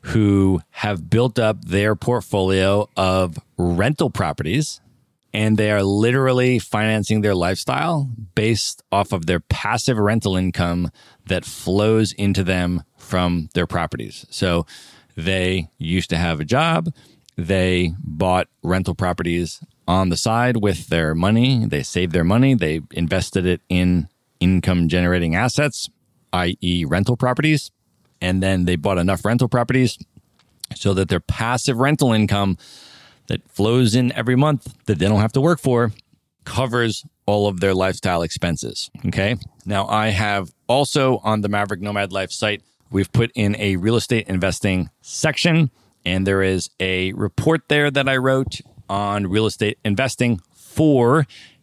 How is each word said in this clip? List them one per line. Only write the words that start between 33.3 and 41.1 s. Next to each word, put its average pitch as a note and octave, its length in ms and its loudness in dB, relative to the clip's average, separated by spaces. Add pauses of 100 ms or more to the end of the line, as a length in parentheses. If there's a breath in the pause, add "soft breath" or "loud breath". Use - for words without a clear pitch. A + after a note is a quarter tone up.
flows A2+ 460 2
in B2 180 2
every A#2+ 240 0
month C#3+ 380 0 (120)
that G2 120 0
they E2+ 80 2
don't G#2 140 4
have A2 120 0
to C3+ 80 0
work D#3+ 200 2
for A#2+ 320 2 (520)
covers A#2 600 -2 (220)
all G#2 200 2
of F#2+ 140 -2
their F#2+ 140 2
lifestyle F#2 480 0
expenses. - 680 -6 (160)
Okay. G#2+ 300 0 (280)
Now, G2 220 -2
I G#2+ 220 0
have G2+ 440 -2 (160)
also C3 500 2